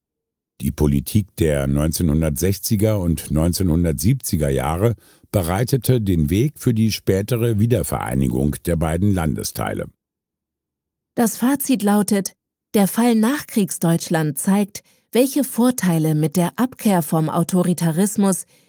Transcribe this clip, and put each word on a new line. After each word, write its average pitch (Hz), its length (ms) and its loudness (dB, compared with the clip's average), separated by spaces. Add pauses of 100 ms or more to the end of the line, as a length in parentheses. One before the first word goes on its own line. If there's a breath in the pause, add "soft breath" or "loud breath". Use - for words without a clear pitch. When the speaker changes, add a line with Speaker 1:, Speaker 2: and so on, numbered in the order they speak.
(600)
Speaker 1:
Die 67 120 -2
Politik 73 640 0
der 71 320 0
neunzehnhundertsechziger 80 1300 0
und 85 320 -2
neunzehnhundertsiebziger 85 1200 0
Jahre 82 460 0 (340 soft breath)
bereitete 110 680 0
den 85 300 2
Weg 117 260 0
für 123 180 0
die 110 160 2
spätere 107 680 -2
Wiedervereinigung 67 960 0 (100)
der 85 80 0
beiden 85 400 0
Landesteile. 52 720 -4 (1300)
Speaker 2:
Das 233 220 0
Fazit 254 480 0
lautet, 202 500 0 (400)
der 202 140 4
Fall 233 260 2
Nachkriegsdeutschland 180 1200 0
zeigt, 196 440 -2 (300)
welche 269 320 2
Vorteile 180 720 0
mit 156 200 0
der 175 220 0
Abkehr 214 440 0
vom 160 280 0
Autoritarismus 175 1120 0 (240 soft breath)